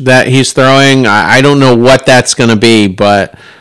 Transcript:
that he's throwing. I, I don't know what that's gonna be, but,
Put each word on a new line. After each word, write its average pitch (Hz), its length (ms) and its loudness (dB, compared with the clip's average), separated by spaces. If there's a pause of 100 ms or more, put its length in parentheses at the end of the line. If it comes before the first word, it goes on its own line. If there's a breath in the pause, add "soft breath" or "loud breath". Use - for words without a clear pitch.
that 127 240 0
he's 127 260 -2
throwing. 135 540 0
I, 104 300 0
I 131 40 0
don't 143 180 0
know 131 160 2
what 123 300 0
that's 127 300 0
gonna 117 200 -2
be, 110 320 0
but, 101 480 -2 (260 loud breath)